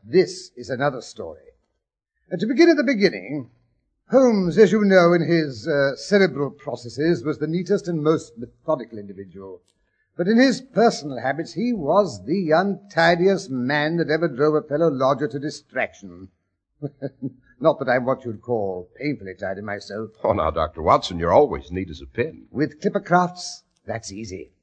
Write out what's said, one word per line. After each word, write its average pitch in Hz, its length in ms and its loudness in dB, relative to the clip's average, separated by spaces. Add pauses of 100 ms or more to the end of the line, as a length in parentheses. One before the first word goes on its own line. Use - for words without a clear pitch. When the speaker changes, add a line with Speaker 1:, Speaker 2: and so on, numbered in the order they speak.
Speaker 1:
this 151 520 0
is 120 120 -14
another 127 320 -2
story. 80 380 -14 (920)
Uh, 180 40 -6
to 208 100 -4
begin 285 220 4
at 320 80 6
the 294 60 0
beginning, 147 680 -2 (600)
Holmes, 208 480 4
as 190 140 8
you 214 120 2
know, 180 280 6
in 175 100 4
his, 147 460 -2
uh, 139 260 2
cerebral 147 560 0
processes, 123 720 -4
was 147 140 -4
the 156 80 -6
neatest 175 400 -2
and 170 160 -4
most 156 340 0
methodical 117 600 -8
individual. 95 640 -16 (560)
But 175 100 4
in 226 120 6
his 254 220 6
personal 151 600 0
habits, 139 320 -4
he 233 200 -2
was 151 540 0
the 165 240 -2
untidiest 180 1000 2
man 147 500 -2
that 151 120 -2
ever 160 160 2
drove 151 300 2
a 147 60 0
fellow 160 260 0
lodger 135 400 0
to 147 100 -8
distraction. 104 920 -10 (520)
<laughs> - 760 -14
Not 151 180 2
that 123 100 -4
I'm 123 160 0
what 127 200 -4
you'd 110 180 -10
call 98 540 -4
painfully 107 420 -8
tidy 98 220 -8
myself. 104 500 -10 (140)
Speaker 2:
Oh, 107 80 -2
now, 80 180 -2
Doctor 80 320 -6
Watson, 90 380 0
you're 85 120 0
always 107 380 2
neat 92 200 -6
as 69 100 -14
a 67 60 -18
pin. - 440 -8
Speaker 1:
With 143 300 -6
Clippercrafts, 180 840 -2 (240)
that's 110 240 -10
easy. 95 400 -14 (120)